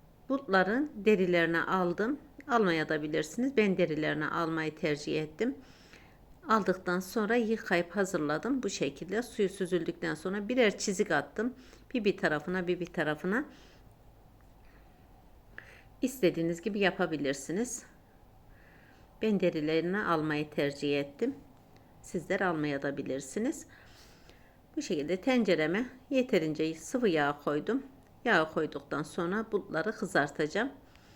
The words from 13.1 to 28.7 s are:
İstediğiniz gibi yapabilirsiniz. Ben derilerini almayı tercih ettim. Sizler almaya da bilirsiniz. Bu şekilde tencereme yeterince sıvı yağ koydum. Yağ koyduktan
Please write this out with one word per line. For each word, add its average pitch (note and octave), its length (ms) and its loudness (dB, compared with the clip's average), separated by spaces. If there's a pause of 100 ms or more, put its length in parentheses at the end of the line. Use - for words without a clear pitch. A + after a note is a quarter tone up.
İstediğiniz E3+ 600 0
gibi G#3 160 -4
yapabilirsiniz. E3+ 1040 0 (1400)
Ben G#3 180 2
derilerini E3 640 2
almayı D3+ 460 0
tercih C#3+ 500 0
ettim. A#3 340 -4 (680)
Sizler F#3 380 -4
almaya D3+ 420 0
da C#3 140 -2
bilirsiniz. C#3 680 -4 (1120)
Bu D4+ 60 -4
şekilde E3 380 -2
tencereme G3+ 680 2 (240)
yeterince D#3+ 640 2
sıvı A#3+ 340 0
yağ D3 360 2
koydum. D#3+ 380 0 (420)
Yağ E3+ 260 4
koyduktan D3+ 520 -4